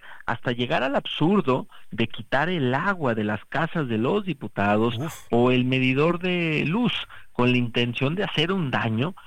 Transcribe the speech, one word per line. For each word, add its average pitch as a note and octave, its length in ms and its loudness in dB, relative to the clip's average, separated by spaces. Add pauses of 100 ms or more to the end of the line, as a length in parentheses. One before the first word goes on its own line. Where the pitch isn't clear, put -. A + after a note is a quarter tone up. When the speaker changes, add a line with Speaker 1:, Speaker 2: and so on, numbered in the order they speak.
(260)
Speaker 1:
hasta A#2+ 260 -2
llegar B2 300 -2
al C#4 140 0
absurdo E3 720 2 (220)
de A2+ 180 0
quitar C3+ 400 -2
el C#3 260 0
agua E3 400 0
de A2 100 0
las G#2 220 -2
casas D#3 420 -2
de A#2 80 0
los D#3 280 0
diputados A2+ 760 0
Speaker 2:
Uf. D#3 160 -6 (160)
Speaker 1:
o A#2+ 220 6
el B2+ 120 4
medidor C3 540 2
de F3 480 0
luz, G#3 260 0 (400)
con B2 180 4
la B2 80 4
intención B2 560 0
de G3+ 80 -2
hacer E3+ 300 0
un E3+ 180 0
daño A#2+ 460 0 (100)